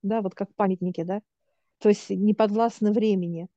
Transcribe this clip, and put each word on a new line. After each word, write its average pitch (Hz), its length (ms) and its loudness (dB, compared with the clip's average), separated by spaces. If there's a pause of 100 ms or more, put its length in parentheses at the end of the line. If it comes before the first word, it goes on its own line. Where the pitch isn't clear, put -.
Да, 214 200 -2
вот 185 140 -6
как - 200 -8
памятники, 180 480 -2
да. 190 180 -6 (580)
То 214 100 4
есть - 200 0
не 202 240 2
подвластны 214 580 0
времени 185 640 0